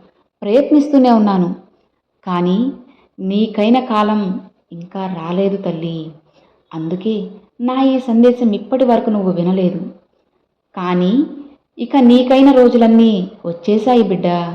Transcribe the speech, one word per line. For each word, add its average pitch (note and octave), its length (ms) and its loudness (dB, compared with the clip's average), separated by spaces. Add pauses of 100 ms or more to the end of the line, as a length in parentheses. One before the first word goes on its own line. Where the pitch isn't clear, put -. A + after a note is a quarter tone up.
(420)
ప్రయత్నిస్తూనే C#4 720 2
ఉన్నాను. G3 440 0 (720)
కానీ F#3 460 -2 (480)
నీకైన G#3 600 0
కాలం G#3+ 600 -2 (300)
ఇంకా F3+ 340 -12
రాలేదు F#3 520 -6
తల్లి. E3 540 -8 (600)
అందుకే F#3 540 -6 (340)
నా B3+ 200 -2
ఈ C4 180 0
సందేశం A#3+ 520 2
ఇప్పటి B3+ 340 -2
వరకు A#3 240 0
నువ్వు G3 220 -2
వినలేదు. F3 480 -2 (960)
కానీ F#3 460 -2 (560)
ఇక A#3+ 180 -4
నీకైన B3+ 540 6
రోజులన్నీ A3+ 800 4 (160)
వచ్చేశాయి G#3+ 580 0
బిడ్డ. F#3 220 -4 (300)